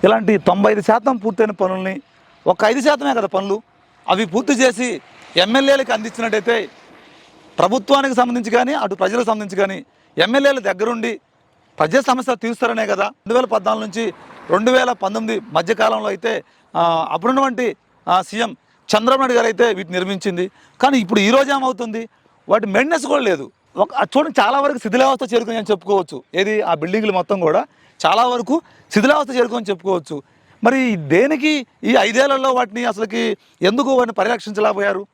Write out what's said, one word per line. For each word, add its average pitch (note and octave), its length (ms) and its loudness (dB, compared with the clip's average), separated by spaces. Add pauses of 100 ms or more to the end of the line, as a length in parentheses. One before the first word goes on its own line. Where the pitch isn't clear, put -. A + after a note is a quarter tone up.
ఇలాంటి G#3+ 340 2
తొంభై G3 340 2
ఐదు G#3 80 0
శాతం A#3 360 0
పూర్తయిన G#3+ 340 -2
పనుల్ని, F#3+ 500 -4 (460)
ఒక F#3 180 0
ఐదు A#3+ 160 2
శాతమే C#4 340 0
కదా A3 120 -2
పనులు, G3 360 -4 (460)
అవి F#3+ 160 2
పూర్తి G#3 280 -2
చేసి A#3+ 480 0 (360)
ఎమ్మెల్యేలకు C4+ 560 2
అందించినట్టయితే A3 760 -2 (880)
ప్రభుత్వానికి C4 560 2
సంబంధించి A#3+ 360 0
కానీ, B3 220 2
అటు A3 220 -4
ప్రజలకు G3+ 300 -2
సంబంధించి G#3 360 -4
కానీ G3 240 -2 (340)
ఎమ్మెల్యేల C4 400 2
దగ్గరుండి A3 640 -4 (580)
ప్రజా D#3+ 220 2
సమస్యలు B3+ 360 0
తీరుస్తారనే A3+ 500 -2
కదా G3+ 180 0
రెండు G#3 300 -6
వేల B3+ 100 4
పద్నాలుగు A3 400 -2
నుంచి G#3+ 300 -6 (360)
రెండు G#3+ 200 2
వేల B3+ 220 2
పంతొమ్మిది A3 480 -4 (120)
మధ్యకాలంలో G#3+ 540 0
అయితే, G3+ 380 -6 (320)
ఆ, E3 340 0
అప్పుడున్నటువంటి, A#3+ 680 -2 (320)
ఆ, F3+ 140 2
సీఎం A#3 340 -6 (320)
చంద్రబాబు A#3+ 320 2
నాయుడు B3+ 120 0
గారు A#3 140 2
అయితే A3+ 260 2
వీటిని F3+ 260 -6
నిర్మించింది. F#3 520 -4 (300)
కానీ C4+ 180 4
ఇప్పుడు G#3 220 2
ఈ G3+ 100 4
రోజు C4+ 220 4
ఏమవుతుంది, A#3 560 -4 (400)
వాటి A3+ 180 0
మెయింటెనెన్స్ C4 400 0
కూడా - 160 0
లేదు. D#3 280 -2 (260)
ఒక, F#3+ 180 0
అది B3+ 240 0
చూడండి, D#4 220 0
చాలా B3 200 2
వరకు C#4 180 -2
శిథిలావస్థ B3 560 0
చేరుకుని A3+ 220 -2
అని G#3+ 140 -6
చెప్పుకోవచ్చు. F3+ 520 -2 (120)
ఏది, G#3 260 0
ఆ F3 140 0
బిల్డింగ్లు F#3+ 380 -2
మొత్తం F#3 280 -2
కూడా F3 260 2 (400)
చాలా G#3+ 200 4
వరకు B3 360 -2 (320)
శిథిలావస్థ C#4 420 2
చేరుకుని A#3+ 340 -2
చెప్పుకోవచ్చు. F3 520 -4 (420)
మరి B3 320 2
దేనికి C4+ 720 2 (180)
ఈ A#3+ 120 2
ఐదేళ్లలో C4 560 2
వాటిని A#3+ 320 -2
అసలుకి A3 520 -4 (260)
ఎందుకు A#3 280 2
వాటిని B3 220 2
పరిరక్షించలేకపోయారు? G3+ 1000 -2